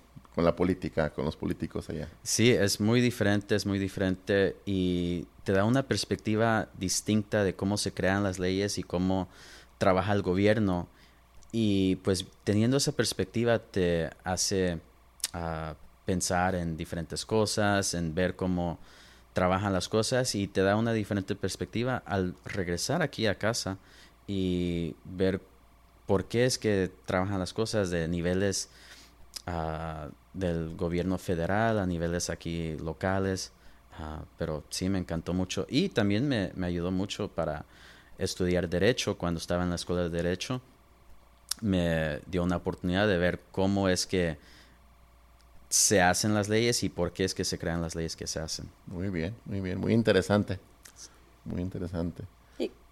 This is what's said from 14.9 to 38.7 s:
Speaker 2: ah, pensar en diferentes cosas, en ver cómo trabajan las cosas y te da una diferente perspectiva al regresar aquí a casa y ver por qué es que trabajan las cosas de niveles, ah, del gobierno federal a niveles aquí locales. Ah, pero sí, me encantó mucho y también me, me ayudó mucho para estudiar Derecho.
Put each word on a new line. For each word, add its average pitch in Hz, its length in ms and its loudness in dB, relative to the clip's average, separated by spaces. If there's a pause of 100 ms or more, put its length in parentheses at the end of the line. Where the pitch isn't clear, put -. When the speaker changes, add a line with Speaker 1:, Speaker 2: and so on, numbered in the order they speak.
Speaker 2:
ah, 80 420 -6 (300)
pensar 92 500 2
en 85 220 -4
diferentes 82 480 -8
cosas, 104 680 0
en 85 220 -2
ver 90 200 0
cómo 87 440 -2 (540)
trabajan 95 400 2
las 90 160 0
cosas 123 460 0
y 101 120 0
te 95 140 0
da 98 140 4
una 117 180 2
diferente 101 420 -2
perspectiva 113 680 -4
al 92 300 0 (100)
regresar 87 560 -2
aquí 110 260 -2
a 95 100 2
casa 101 400 -2 (500)
y 90 680 0 (100)
ver 92 340 0 (680)
por 95 180 2
qué 120 200 2
es 127 120 0
que 98 340 2 (140)
trabajan 95 340 0
las 90 140 -4
cosas 107 380 0
de 85 160 0
niveles, 90 640 0 (800)
ah, 80 600 -6 (260)
del 85 420 -2
gobierno 87 420 0
federal 101 640 0
a 95 60 0
niveles 85 440 -2
aquí 85 480 -6
locales. 92 760 -2 (460)
Ah, 78 240 -10 (160)
pero 78 320 -4
sí, - 200 -4
me 98 100 0
encantó 85 340 -4
mucho 90 360 -2
y 165 200 0
también 107 380 2
me, 113 280 0
me 90 120 -4
ayudó 87 240 -2
mucho 95 360 -2
para 80 380 -4 (520)
estudiar 90 520 0
Derecho. 98 480 2